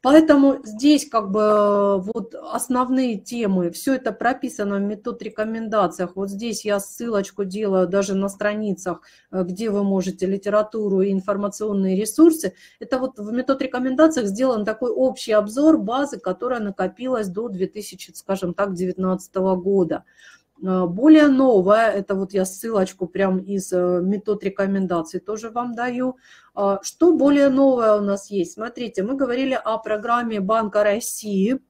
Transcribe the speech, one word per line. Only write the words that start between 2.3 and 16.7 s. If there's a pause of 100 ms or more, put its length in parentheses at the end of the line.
основные
темы,
всё
это
прописано
в
метод
рекомендациях.
Вот
здесь
я
ссылочку
делаю
даже
на
страницах, (300)
э,
где
вы
можете
литературу
и
информационные
ресурсы. (260)
Это
вот
в
метод
рекомендациях
сделан
такой
общий
обзор
базы,
которая
накопилась